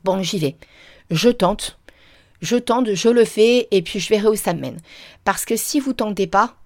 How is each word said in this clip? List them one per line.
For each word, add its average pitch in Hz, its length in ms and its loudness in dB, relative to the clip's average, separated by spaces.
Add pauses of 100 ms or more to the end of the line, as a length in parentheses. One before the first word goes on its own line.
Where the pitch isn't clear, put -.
« - 0 -
Bon, 190 180 0
j'y 180 160 -4
vais. 156 180 -2 (540)
Je 175 200 2
tente. - 480 -2 (640)
Je 226 140 0
tente, 247 360 0
je 196 160 0
le 233 160 6
fais 233 460 2
et 196 100 2
puis 175 180 -8
je 175 120 -6
verrai 214 180 2
où 214 80 2
ça 185 160 -2
me 165 80 -4
mène. » 131 180 -10 (460)
Parce - 220 -2
que 226 100 -2
si 285 240 -2
vous 262 140 -4
tentez 208 320 -2
pas 196 380 0